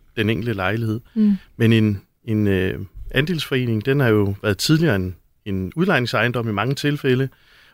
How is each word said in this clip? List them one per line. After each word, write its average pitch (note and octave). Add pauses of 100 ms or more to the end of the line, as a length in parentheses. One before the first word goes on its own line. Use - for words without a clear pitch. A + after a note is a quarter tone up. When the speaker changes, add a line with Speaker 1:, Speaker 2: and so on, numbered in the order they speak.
(160)
Speaker 1:
den G#2
enkelte A2+
lejlighed. A2 (140)
Speaker 2:
Mm. G#3 (200)
Speaker 1:
Men A#2
en, G#2+ (220)
en, G#2+
øh, F#2+ (320)
andelsforening, C3
den C3+
har C3
jo G2+
været G#2+
tidligere D#3
en, F2+ (300)
en F#2
udlejningsejendom B2
i -
mange A2
tilfælde, C3+ (440)